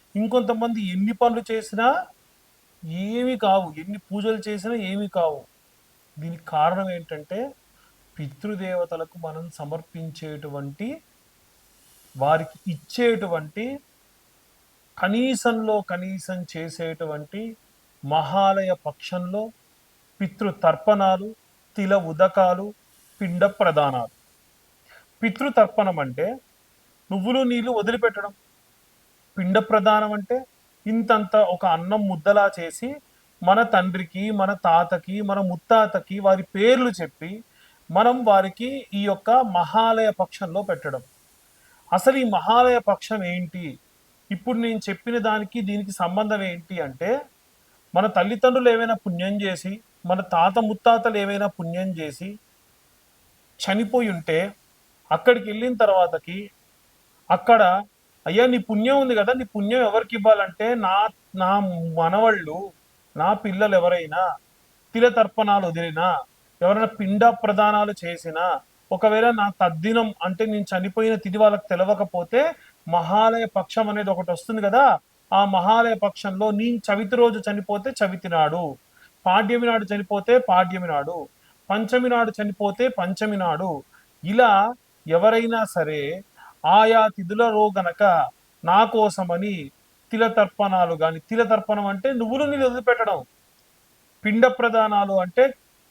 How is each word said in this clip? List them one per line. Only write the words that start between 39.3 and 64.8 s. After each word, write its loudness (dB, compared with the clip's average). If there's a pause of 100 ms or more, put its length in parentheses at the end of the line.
మహాలయ 2
పక్షంలో -6
పెట్టడం. -6 (880)
అసలు 2
ఈ 0
మహాలయ 4
పక్షం -2
ఏంటి? -8 (520)
ఇప్పుడు -4
నేను -2 (100)
చెప్పిన -6
దానికి -2
దీనికి -6
సంబంధం -2
ఏంటి -8
అంటే -4 (720)
మన 2
తల్లిదండ్రులు 2
ఏమైనా 0
పుణ్యం -4
చేసి, -6 (260)
మన 0
తాత 0
ముత్తాతలు 2
ఏమైనా -2
పుణ్యం -6
చేసి -10 (1200)
చనిపోయి 0
ఉంటే -2 (580)
అక్కడికి 4
వెళ్ళిన -4
తర్వాతకి 2 (800)
అక్కడ, 4 (440)
"అయ్యా, 4
నీ 2
పుణ్యం 0
ఉంది 0
కదా, 2
నీ -4
పుణ్యం -2
ఎవరికి 0
ఇవ్వాలంటే 2
నా, 0 (260)
నా 2 (340)
మనవళ్ళు, 0 (440)
నా 2
పిల్లలు 0
ఎవరైనా 0 (580)